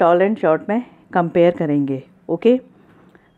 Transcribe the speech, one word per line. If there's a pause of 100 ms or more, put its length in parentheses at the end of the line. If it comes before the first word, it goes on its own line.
tall
and
short
में (300)
कंपेयर
करेंगे। (320)
Okay? (800)